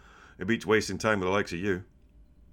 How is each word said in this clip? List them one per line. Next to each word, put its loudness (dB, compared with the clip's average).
It -8
beats 0
wasting 2
time 0
with 0
the 2
likes 0
of -6
you." -2